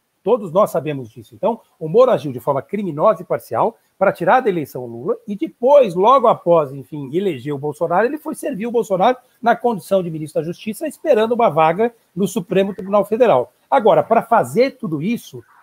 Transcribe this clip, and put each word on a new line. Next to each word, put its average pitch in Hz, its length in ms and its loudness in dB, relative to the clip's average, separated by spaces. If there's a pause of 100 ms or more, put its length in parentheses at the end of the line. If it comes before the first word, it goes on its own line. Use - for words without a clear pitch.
(220)
Todos 208 280 -2
nós 185 220 2
sabemos 143 360 -6
disso. 113 280 -20
Então, 220 240 -4 (180)
o 160 100 -10
Moro 240 220 4
agiu 143 220 -2
de 120 80 -10
forma 135 200 -2
criminosa 185 600 -2
e - 20 -14
parcial 151 540 -4 (180)
pra 190 140 2
tirar 196 300 2
da 254 80 -2
eleição 147 360 -6
Lula 120 300 -8 (100)
e 202 120 -10
depois, 254 580 2
logo 226 320 4
após, 165 460 2
enfim, 139 440 -12
eleger 147 380 -4
o 135 40 -6
Bolsonaro, 165 480 -2
ele 294 120 -4
foi 302 160 -10
servir 233 320 -8
o 233 60 -8
Bolsonaro 220 440 0 (240)
na 233 140 2
condição 196 480 -2
de 175 80 -6
ministro 156 320 -6
da 151 40 -6
Justiça, 214 420 -8
esperando 226 420 0
uma 233 180 2
vaga 170 460 2 (200)
no 190 120 -2
Supremo 190 480 -2
Tribunal 196 300 -2
Federal. 202 480 2 (180)
Agora, 202 320 4
pra 226 180 2
fazer 214 520 0
tudo 156 280 -8
isso, 175 440 -8 (180)